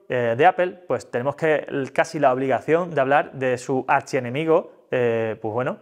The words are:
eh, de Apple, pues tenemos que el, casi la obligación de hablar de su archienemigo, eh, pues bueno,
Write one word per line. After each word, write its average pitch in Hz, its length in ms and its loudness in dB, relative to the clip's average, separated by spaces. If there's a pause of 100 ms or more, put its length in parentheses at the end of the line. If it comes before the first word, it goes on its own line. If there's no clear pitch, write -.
eh, 120 280 0
de 143 80 6
Apple, 180 420 2
pues 120 240 -6
tenemos 131 240 -2
que 156 320 0
el, 131 240 -4
casi - 260 -2
la 143 140 4
obligación 135 640 0
de 143 60 2
hablar 143 320 2
de 131 240 -2
su 131 300 -4
archienemigo, 143 1040 0
eh, 113 520 0
pues 110 120 -4
bueno, 135 280 -4